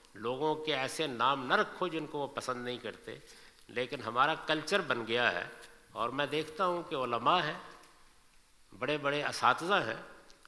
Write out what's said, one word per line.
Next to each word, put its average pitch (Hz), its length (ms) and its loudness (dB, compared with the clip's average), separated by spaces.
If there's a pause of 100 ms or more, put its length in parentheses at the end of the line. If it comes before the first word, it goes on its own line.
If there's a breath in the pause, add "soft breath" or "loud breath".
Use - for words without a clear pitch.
(160 loud breath)
लोगों 131 400 0
के 156 160 -2
ऐसे 135 340 -2
नाम 131 400 2
ना 147 80 2
रखो 202 340 0
जिनको 156 300 -6
वो 143 80 -2
पसंद 123 380 -4
नहीं 123 140 -4
करते। 113 440 -10 (480 loud breath)
लेकिन 123 300 -4
हमारा 123 340 4 (140)
कल्चर 156 340 2
बन 120 220 -2
गया 113 260 4
है, 87 200 -2 (440)
और 113 160 0
मैं 139 200 -2
देखता 156 340 -2
हूँ 175 240 2
कि 160 80 -4
उलमा 127 440 2
हैं, 156 200 -2 (1120)
बड़े-बड़े 139 500 0
असातिज़ा 135 580 4
हैं, 117 240 -4 (440)